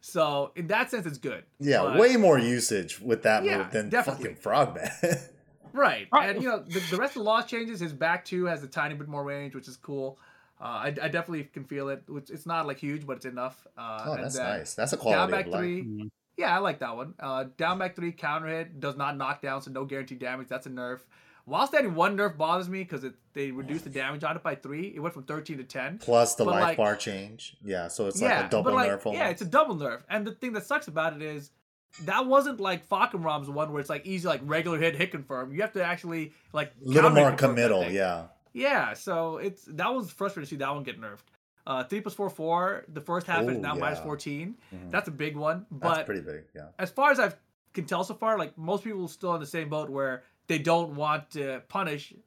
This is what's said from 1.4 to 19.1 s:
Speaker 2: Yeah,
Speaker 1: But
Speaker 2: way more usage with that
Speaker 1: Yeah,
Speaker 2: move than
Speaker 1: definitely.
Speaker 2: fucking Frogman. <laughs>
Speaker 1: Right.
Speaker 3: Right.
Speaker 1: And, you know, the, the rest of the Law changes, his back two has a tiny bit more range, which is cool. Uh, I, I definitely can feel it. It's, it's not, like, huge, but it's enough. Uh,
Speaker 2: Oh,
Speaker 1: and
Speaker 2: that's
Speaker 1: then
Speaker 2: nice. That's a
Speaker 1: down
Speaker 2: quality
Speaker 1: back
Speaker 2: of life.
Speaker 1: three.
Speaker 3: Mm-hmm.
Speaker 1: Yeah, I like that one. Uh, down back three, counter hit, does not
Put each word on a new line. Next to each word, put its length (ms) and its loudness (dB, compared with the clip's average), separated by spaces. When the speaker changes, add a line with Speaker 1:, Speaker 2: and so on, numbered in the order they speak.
Speaker 2:
Yeah, 220 6
Speaker 1:
But 160 4
Speaker 2:
way 180 10
more 200 10
usage 640 2
with 240 2
that 220 6
Speaker 1:
Yeah, 140 2
Speaker 2:
move 120 -4
than 180 0
Speaker 1:
definitely. 360 2
Speaker 2:
fucking 160 -8
Frogman. 480 2
<laughs> 160 2
Speaker 1:
Right. 400 2
Speaker 3:
Right. 180 6
Speaker 1:
And, 140 -2
you 60 0
know, 100 0
the, 220 -4
the 60 0
rest 180 0
of 60 -6
the 20 -4
Law 180 4
changes, 380 -6
his 140 -6
back 320 0
two 200 -2
has 180 -2
a 40 -14
tiny 280 -4
bit 120 -10
more 160 -6
range, 320 -8
which 140 -12
is 80 -18
cool. 420 -8
Uh, 40 -12
I, 220 -4
I 220 -4
definitely 360 -4
can 200 -14
feel 240 -6
it. 200 -6
It's, 200 -12
it's 160 -14
not, 220 -2
like, 100 -6
huge, 300 -6
but 100 -6
it's 80 -16
enough. 400 -8
Uh, 300 -10
Speaker 2:
Oh, 80 -4
Speaker 1:
and 100 -6
Speaker 2:
that's 140 -6
Speaker 1:
then 220 -2
Speaker 2:
nice. 160 -10
That's 180 -2
a 40 -4
Speaker 1:
down 40 -8
Speaker 2:
quality 300 4
Speaker 1:
back 160 0
Speaker 2:
of 60 -6
life. 80 0
Speaker 1:
three. 220 -2
Speaker 3:
Mm-hmm. 240 -8
Speaker 1:
Yeah, 180 2
I 40 2
like 200 -2
that 160 -6
one. 240 -10
Uh, 260 -4
down 220 0
back 160 -4
three, 160 -4
counter 360 -4
hit, 320 -6
does 160 -4
not 220 -2